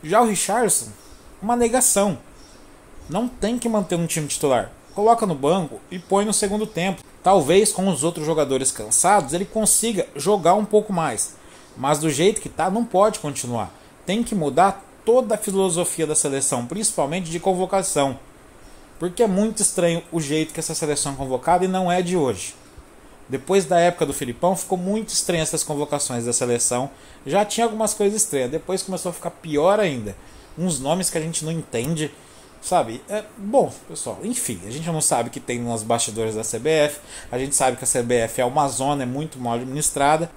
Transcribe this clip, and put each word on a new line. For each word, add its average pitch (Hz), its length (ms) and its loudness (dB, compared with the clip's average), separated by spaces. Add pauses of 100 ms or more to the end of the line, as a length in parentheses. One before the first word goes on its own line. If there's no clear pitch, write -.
Já 190 160 4
o 240 60 6
Richarlison, 190 600 0 (560)
uma 233 140 0
negação. 220 600 2 (920)
Não 208 160 -2
tem 240 320 -2
que 233 100 -2
manter 196 300 0
no 170 80 0
time 156 220 -4
titular. 127 420 2 (240)
Coloca 226 320 4
no 175 80 0
banco 151 460 0 (100)
e 180 80 -10
põe 196 260 0
no 214 80 -2
segundo 214 320 0
tempo. 190 380 -4 (220)
Talvez 185 480 6
com 190 160 0
os 165 160 0
outros 160 200 -2
jogadores 135 460 0
cansados 143 600 2
ele 180 120 -2
consiga 214 680 0
jogar 170 400 4
um 214 100 2
pouco 208 280 2
mais. 156 420 -2 (420)
Mas 143 220 0
do 156 100 0
jeito 160 320 2
que - 80 -12
tá, 170 220 -2
não 226 140 0
pode 208 340 2
continuar. 120 560 -6 (320)
Tem 214 160 0
que 226 100 -4
mudar 170 520 2 (200)
toda 226 300 4
a 202 40 -4
filosofia 180 680 0
da 151 80 -2
seleção, 139 520 0
principalmente 170 680 -2
de 170 80 -6
convocação. 180 760 0 (800)
Porque 180 280 0
é - 20 4
muito 214 340 0
estranho 170 400 2 (120)
o 165 80 -2
jeito 156 340 -2
que 165 60 -6
essa 160 140 -6
seleção 147 380 -2
é 135 40 -8
convocada 139 480 0
e 185 40 0
não 185 220 0
é 180 100 2
de 180 160 -2
hoje. 123 380 -2 (720)
Depois 180 360 0
da 175 160 2
época 170 260 4
do 139 80 -4
Filipão, 151 400 0
ficou 180 240 -4
muito 202 300 -2
estranho - 340 0
essas 156 220 -2
convocações 143 600 -2
da 120 80 -2
seleção. 123 560 0 (380)
Já 190 180 2
tinha 226 220 0
algumas 220 260 -2
coisas 208 300 0
estranhas. 131 300 -2
Depois 180 300 -4
começou 185 280 -6
a - 20 -10
ficar - 180 -8
pior 165 500 2
ainda. 123 360 -2 (400)
Uns 170 220 -2
nomes 160 320 -2
que 170 80 -4
a - 20 0
gente 160 240 -6
não 156 60 -4
entende, 151 580 -4 (540)
sabe? 143 460 0
É, 208 160 -4 (120)
bom, 202 360 2 (160)
pessoal, 127 340 -8
enfim, 156 420 -6
a 101 60 -10
gente 156 160 -8
não 165 140 -2
sabe 120 280 0
o - 40 -12
que 139 80 -12
tem 123 180 -6
nos 117 240 -4
bastidores 110 540 -2
da 110 80 -6
C 113 160 -6
B 147 100 0
F. 147 300 2 (320)
A 127 60 -4
gente 139 180 -2
sabe 131 200 2
que - 60 -12
a 131 40 -4
C - 140 0
B 120 140 0
F 113 260 0
é 123 40 4
uma 139 240 2
zona, 131 340 -2
é 123 40 -4
muito 135 340 -6
mal 120 140 -2
administrada. 143 840 0